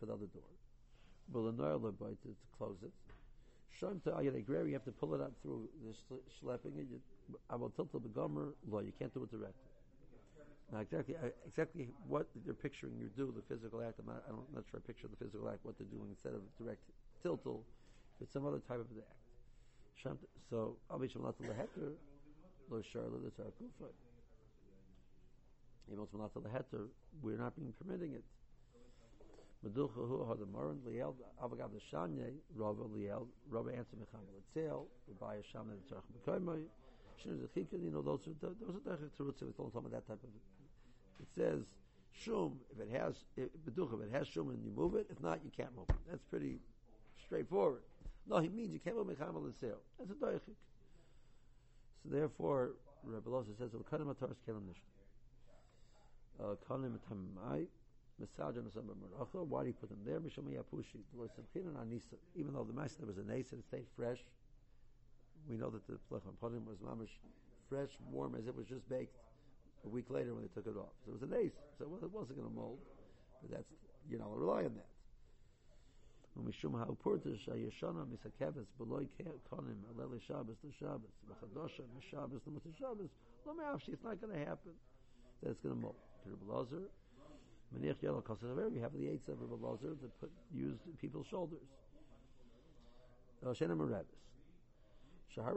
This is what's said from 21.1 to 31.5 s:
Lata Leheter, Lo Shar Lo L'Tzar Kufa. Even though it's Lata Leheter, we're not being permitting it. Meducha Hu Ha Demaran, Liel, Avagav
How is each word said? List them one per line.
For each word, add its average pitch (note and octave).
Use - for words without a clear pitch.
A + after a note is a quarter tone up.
Lata A#2+
Leheter, C#3+
Lo A2+
Shar A#2
Lo A#2
L'Tzar A2
Kufa. A3
Even G2+
though G#2+
it's G2+
Lata G#2
Leheter, A2+
we're A2
not A#2+
being C3+
permitting F3
it. A2+
Meducha A#2
Hu A#2+
Ha A2+
Demaran, A#2+
Liel, B2+
Avagav B2